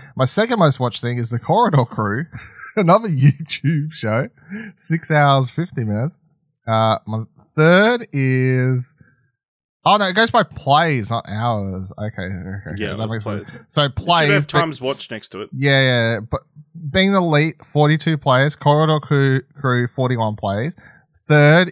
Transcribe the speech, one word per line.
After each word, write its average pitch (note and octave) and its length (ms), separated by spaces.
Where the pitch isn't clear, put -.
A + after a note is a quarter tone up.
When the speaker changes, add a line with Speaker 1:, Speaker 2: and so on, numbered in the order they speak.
Speaker 1:
My C3 100
second A3 340
most D#3 200
watched B2 220
thing A#2+ 160
is A2+ 140
The A#2+ 80
Corridor E3+ 460
Crew, A2 420
<laughs> - 240
another G#3 340
YouTube D3 840
show. A2+ 380
Six - 340
hours, C#3 400
fifty D#3 340
minutes. A2 320
Uh, A2 300
my A2 160
third G3 560
is, C3 840
oh F#3 100
no, G#3 100
it F3+ 100
goes A3+ 140
by A3+ 140
plays, C#3 680
not A2+ 180
hours. G2 720
Okay, G#2+ 100
okay, G2+ 180
okay. F#2+ 500
Speaker 2:
Yeah, G#2 140
Speaker 1:
That - 80
Speaker 2:
that's A2 160
Speaker 1:
makes G#2+ 120
more G#2 100
Speaker 2:
plays. - 340
Speaker 1:
So D3 140
Speaker 2:
It - 0
should - 0
have C3+ 120
Speaker 1:
plays, D3+ 500
but - 40
Speaker 2:
times D3+ 220
watched C3+ 280
next A2 200
to F#2+ 120
it. A2 120
Speaker 1:
Yeah, C3+ 280
yeah. A#2 380
But C3+ 120
Being F#3+ 220
the F#3+ 60
Elite, D#3 360
forty-two D3+ 440
plays. C#3 380
Corridor D3+ 440
Crew, C3+ 420
Crew, B2 280
forty-one A#2 480
plays. G#2+ 400
Third D3+ 460